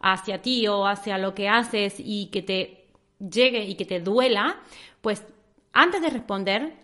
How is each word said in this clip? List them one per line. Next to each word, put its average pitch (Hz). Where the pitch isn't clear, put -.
hacia 190
ti 247
o 202
hacia 202
lo 190
que 196
haces 214
y 208
que 196
te -
llegue 220
y 196
que 208
te 180
duela, 233
pues 208
antes 349
de 330
responder, 202